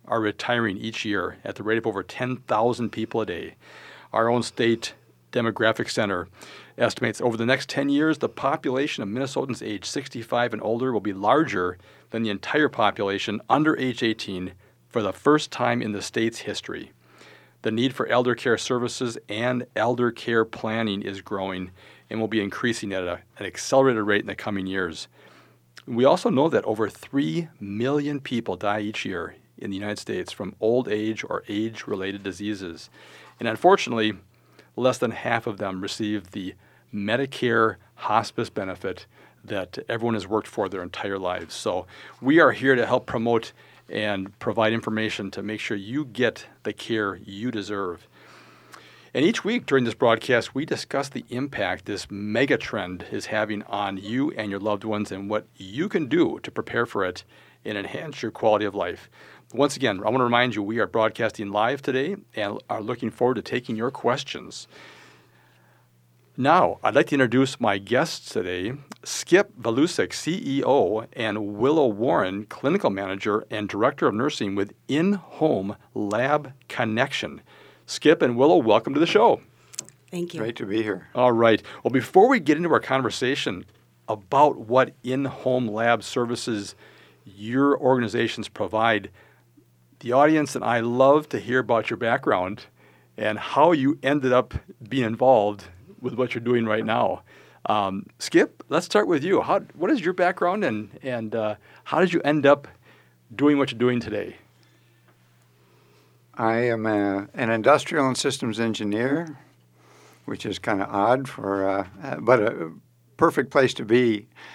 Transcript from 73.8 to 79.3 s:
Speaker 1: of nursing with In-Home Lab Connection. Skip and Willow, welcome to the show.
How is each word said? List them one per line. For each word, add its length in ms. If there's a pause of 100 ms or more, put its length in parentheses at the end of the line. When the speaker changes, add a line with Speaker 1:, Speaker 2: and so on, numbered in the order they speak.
Speaker 1:
of 60
nursing 420
with 160 (160)
In-Home 880 (180)
Lab 580 (160)
Connection. 720 (460)
Skip 360
and 140
Willow, 200
welcome 380
to 60
the 60
show. 340 (720)